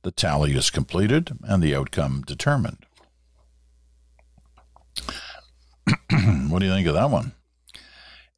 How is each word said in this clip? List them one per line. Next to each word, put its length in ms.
The 80
tally 440
is 140
completed 600
and 180
the 140
outcome 500
determined. 600
<clears throat> 600
What 100
do 60
you 60
think 160
of 80
that 140
one? 240